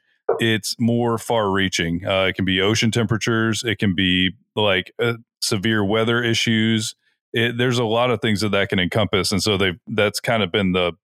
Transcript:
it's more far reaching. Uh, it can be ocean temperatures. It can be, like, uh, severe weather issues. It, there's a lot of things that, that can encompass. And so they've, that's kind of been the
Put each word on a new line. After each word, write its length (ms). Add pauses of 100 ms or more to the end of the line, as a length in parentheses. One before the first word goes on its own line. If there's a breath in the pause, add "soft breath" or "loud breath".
(400)
it's 400
more 380
far 340
reaching. 520
Uh, 200
it 100
can 100
be 160
ocean 300
temperatures. 720
It 160
can 160
be, 380 (240)
like, 360 (100)
uh, 120 (280)
severe 420
weather 380
issues. 720 (380)
It, 260
there's 200
a 60
lot 260
of 120
things 200
that, 80
that 180
can 100
encompass. 540
And 100
so 140
they've, 220 (100)
that's 320
kind 220
of 100
been 200
the 200 (220)